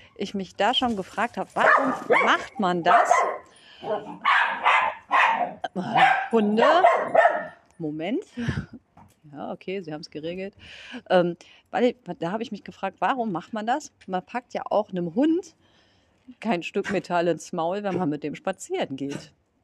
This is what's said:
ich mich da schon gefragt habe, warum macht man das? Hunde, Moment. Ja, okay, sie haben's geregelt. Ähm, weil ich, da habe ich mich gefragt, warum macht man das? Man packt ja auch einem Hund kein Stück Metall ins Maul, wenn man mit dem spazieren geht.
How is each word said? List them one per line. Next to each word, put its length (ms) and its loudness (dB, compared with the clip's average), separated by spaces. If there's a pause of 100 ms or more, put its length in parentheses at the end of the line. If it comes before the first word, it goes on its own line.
(140)
ich 200 -8
mich 200 -8
da 180 2
schon 240 2
gefragt 400 -4
habe, 180 -8
warum 400 2 (300)
macht 360 0
man 240 0
das? 260 6 (3250)
Hunde, 340 4 (1120)
Moment. 460 -4 (1080)
Ja, 200 -10
okay, 280 -10
sie 120 -12
haben's 180 -12
geregelt. 440 -10 (560)
Ähm, 260 4 (340)
weil 140 0
ich, 120 2 (220)
da 120 -4
habe 120 -6
ich 100 -10
mich 120 -12
gefragt, 360 -10
warum 320 0
macht 200 -8
man 140 -8
das? 260 -4 (140)
Man 180 -4
packt 300 -12
ja 160 -4
auch 200 0
einem 240 -6
Hund 420 0 (840)
kein 220 -2
Stück 300 -6
Metall 360 0
ins 240 -4
Maul, 300 -4
wenn 160 -4
man 100 -2
mit 140 -4
dem 120 -6
spazieren 640 -6
geht. 360 -8 (320)